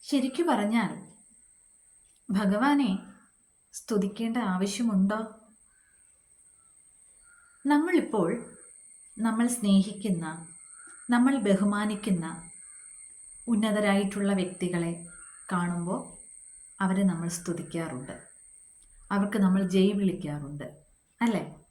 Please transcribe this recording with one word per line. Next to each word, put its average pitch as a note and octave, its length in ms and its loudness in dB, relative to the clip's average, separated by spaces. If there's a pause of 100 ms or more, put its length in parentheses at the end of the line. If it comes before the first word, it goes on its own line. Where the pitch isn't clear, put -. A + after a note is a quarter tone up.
ശരിക്കു C4+ 340 0
പറഞ്ഞാൽ A3 480 0 (1400)
ഭഗവാനെ G#3+ 600 2 (880)
സ്തുതിക്കേണ്ട A3+ 580 -2 (160)
ആവശ്യമുണ്ടോ? G3+ 680 0 (2500)
നമ്മളിപ്പോൾ D4 640 2 (840)
നമ്മൾ A3+ 300 0
സ്നേഹിക്കുന്ന, G3 800 2 (840)
നമ്മൾ B3 260 4 (100)
ബഹുമാനിക്കുന്ന G3+ 800 0 (1300)
ഉന്നതരായിട്ടുള്ള G3+ 800 2
വ്യക്തികളെ F3+ 600 -2 (600)
കാണുമ്പോൾ F3 480 -2 (800)
അവരെ F#3+ 220 2
നമ്മൾ E3+ 260 0
സ്തുതിക്കാറുണ്ട്, E3 880 -8 (960)
അവർക്ക് G3+ 260 0
നമ്മൾ F#3+ 240 4 (120)
ജയ് G3 180 6
വിളിക്കാറുണ്ട്, D3 720 -4 (560)
അല്ലേ? G#3+ 240 0 (260)